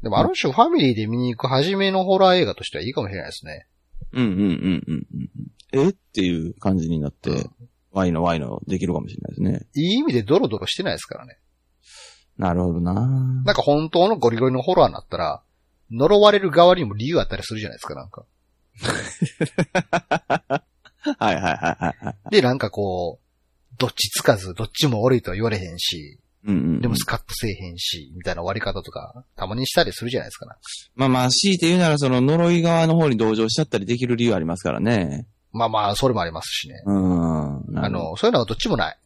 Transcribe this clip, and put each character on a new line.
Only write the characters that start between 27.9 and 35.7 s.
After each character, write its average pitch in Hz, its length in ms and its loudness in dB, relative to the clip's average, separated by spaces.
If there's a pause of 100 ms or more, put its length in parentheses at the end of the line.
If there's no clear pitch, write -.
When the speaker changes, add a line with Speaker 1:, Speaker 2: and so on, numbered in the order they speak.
Speaker 1:
み 90 80 -14
た 92 80 -4
い 85 40 -4
な 85 60 -8
終 87 60 -4
わ - 80 -2
り - 60 -4
方 95 200 -6
と - 100 -16
か、 - 320 -14 (120)
た 101 100 -8
ま 98 100 -6
に 127 120 -2
し - 80 -2
た 175 80 4
り 101 100 -2
す - 100 -12
る 120 60 -6
じ 123 80 -4
ゃ 90 40 -2
な - 40 -10
い - 20 -16
で - 40 -16
す - 60 -18
か、 - 100 -16
な - 60 -20
ん - 20 -20
か。 - 60 -20 (340)
Speaker 2:
ま 131 100 0
あ 131 40 4
ま 127 160 4
あ、 127 40 4
強 190 240 2
い 180 60 0
て 170 80 2
言 170 80 4
う 180 40 4
な 170 100 4
ら 147 100 4
そ 139 100 2
の 127 120 4
呪 165 300 4
い 175 120 4
側 165 240 4
の 160 80 4
方 160 140 4
に 120 80 2
同 110 180 4
情 113 140 2
し - 60 -2
ち - 60 0
ゃ 151 40 2
っ - 20 -20
た 120 100 -2
り 98 80 -2
で 120 120 0
き 123 100 -2
る 120 80 2
理 117 100 0
由 117 80 4
あ 92 60 0
り 80 60 -2
ま 82 120 -4
す - 60 -14
か 82 80 -2
ら 57 80 -2
ね。 87 480 0 (240)
Speaker 1:
ま 117 140 -2
あ 110 40 0
ま 107 200 0